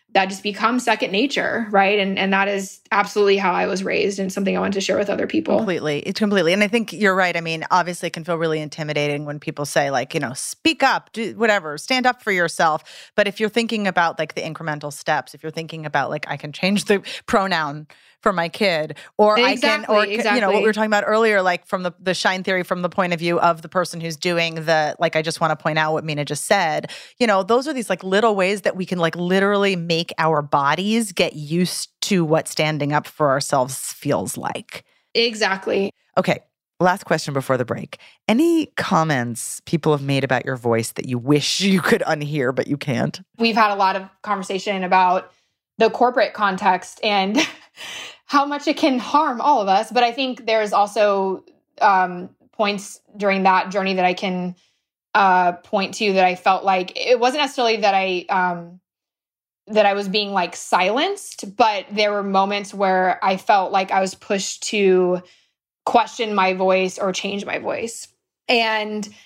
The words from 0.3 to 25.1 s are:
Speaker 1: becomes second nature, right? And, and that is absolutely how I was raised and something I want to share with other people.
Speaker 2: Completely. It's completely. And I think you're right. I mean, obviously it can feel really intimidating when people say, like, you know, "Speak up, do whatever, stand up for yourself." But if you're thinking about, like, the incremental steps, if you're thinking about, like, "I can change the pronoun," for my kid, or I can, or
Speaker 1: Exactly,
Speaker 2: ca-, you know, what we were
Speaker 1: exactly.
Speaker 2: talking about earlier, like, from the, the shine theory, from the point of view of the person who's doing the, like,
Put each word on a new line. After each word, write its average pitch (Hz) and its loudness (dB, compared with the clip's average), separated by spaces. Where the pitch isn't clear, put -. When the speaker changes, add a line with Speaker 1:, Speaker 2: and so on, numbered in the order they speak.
Speaker 1:
becomes 226 -2
second 214 0
nature, 233 -2
right? 196 4
And, 196 0
and 190 0
that 196 2
is 196 -6
absolutely 202 2
how 190 0
I 185 0
was 190 -2
raised 196 -2
and 190 -4
something 190 -2
I 180 0
want 190 -2
to 196 -2
share 190 0
with 202 -2
other 202 -2
people. - 0
Speaker 2:
Completely. 151 -2
It's - -8
completely. 196 2
And 208 2
I 202 2
think 226 -2
you're 190 2
right. 180 0
I 170 -2
mean, 165 -6
obviously 175 0
it 165 -6
can 170 -10
feel 170 -2
really 156 -2
intimidating 147 -4
when 147 -8
people 147 -8
say, 143 2
like, 135 -2
you 165 -2
know, 135 -6
"Speak - -2
up, 226 0
do 202 -6
whatever, 190 0
stand 254 -2
up 247 2
for 208 -4
yourself." 170 -2
But 208 4
if 196 -6
you're 214 0
thinking 220 -2
about, 170 0
like, 156 -4
the - -4
incremental 151 -8
steps, - -4
if 151 -20
you're 156 -10
thinking 160 -12
about, 147 -2
like, 147 -8
"I 147 -6
can 151 -12
change 185 -2
the 196 2
pronoun," 160 0
for 208 4
my 170 0
kid, 156 0
or 214 6
I 254 4
can, 285 0
or 214 4
Speaker 1:
Exactly, 208 -4
Speaker 2:
ca-, 214 2
you 240 2
know, 202 2
what 196 2
we 202 2
were 220 4
Speaker 1:
exactly. 208 2
Speaker 2:
talking 214 0
about 208 4
earlier, 214 4
like, 180 0
from 185 -4
the, 175 -4
the 180 -2
shine 190 0
theory, 185 0
from 180 -4
the 180 -2
point 175 -2
of 165 -4
view 170 0
of 165 2
the 165 -16
person 175 -4
who's 165 -8
doing 170 -2
the, 156 0
like, 165 -2